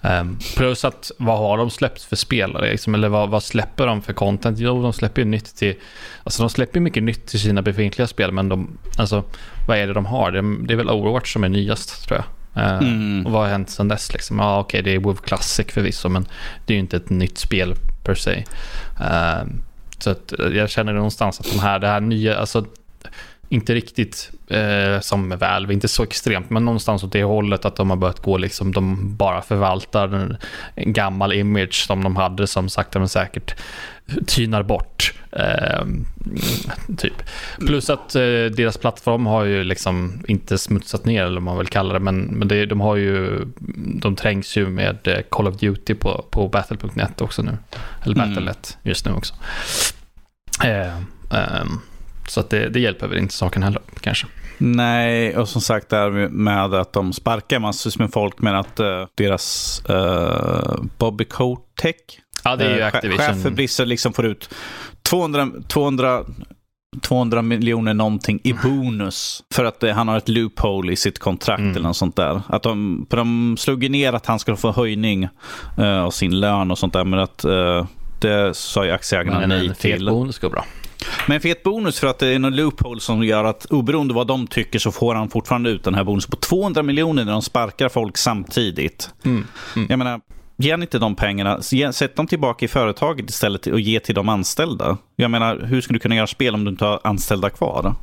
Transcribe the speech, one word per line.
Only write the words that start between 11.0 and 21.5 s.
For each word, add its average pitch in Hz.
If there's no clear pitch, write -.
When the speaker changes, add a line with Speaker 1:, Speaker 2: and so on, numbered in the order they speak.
Speaker 1:
som 104
är 92
nyast, 101
tror 101
jag. -
Ehm, 95
Speaker 2:
Mm. 104
Speaker 1:
och 113
vad 107
har 104
hänt 98
sedan 101
dess, -
liksom? -
Ja, 101
okej, 98
det 95
är 95
WoW 95
Classic -
förvisso, 92
men 92
det 117
är -
ju 98
inte 92
ett -
nytt 92
spel 90
per 95
se. 90
Ehm, -
så -
att, -
eh, -
jag 104
känner 107
någonstans 104
att -